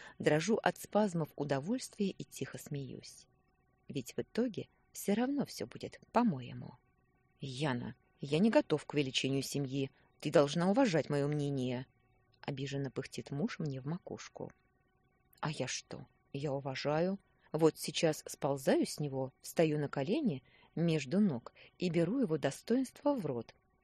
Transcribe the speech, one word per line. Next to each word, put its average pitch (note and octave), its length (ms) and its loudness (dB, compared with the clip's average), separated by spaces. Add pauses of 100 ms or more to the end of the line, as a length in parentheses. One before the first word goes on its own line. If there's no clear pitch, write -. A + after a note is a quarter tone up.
(200)
дрожу E3 420 4
от - 160 2
спазмов F3 600 0
удовольствия D#3 720 -2
и - 160 -8
тихо - 320 -10
смеюсь. - 680 -10 (600)
Ведь - 300 -8
в - 20 0
итоге A3 480 -2 (240)
всё - 220 -2
равно B3+ 320 0
всё - 200 -8
будет - 320 -12 (140)
по-моему. B2+ 640 0 (680)
«Яна, B2+ 560 -4 (240)
я D3 200 0
не A3 100 6
готов G#3+ 360 4
к - 80 -10
увеличению C3+ 500 0
семьи. C3+ 480 -4 (280)
Ты D#3 100 -4
должна D#3+ 400 4
уважать G3+ 400 4
моё C#3+ 200 2
мнение», C#3 560 -2 (560)
обиженно C#3 500 -4
пыхтит - 400 -10
муж D3 280 -4
мне C#3 200 -4
в B2+ 60 -12
макушку. - 680 -10 (880)
А D3 100 -2
я C3+ 180 -4
что? - 380 -8 (280)
Я C#3 180 -4
уважаю. D3 680 0 (340)
Вот D#3 240 6
сейчас - 500 0
сползаю D3+ 580 2
с - 140 -4
него, C3+ 400 -2
встаю D#3 400 2
на C#3+ 80 0
колени E3 560 0 (320)
между D#3+ 460 2
ног D3+ 320 0 (240)
и F3+ 120 0
беру E3+ 300 2
его D#3+ 180 2
достоинство B3+ 760 0
в G3 100 -2
рот, A#2+ 300 -4 (280)